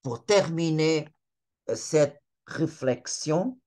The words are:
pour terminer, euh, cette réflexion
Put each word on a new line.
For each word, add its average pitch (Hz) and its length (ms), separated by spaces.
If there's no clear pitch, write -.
pour 120 220
terminer, 160 840
euh, 113 40
cette - 480
réflexion 156 1200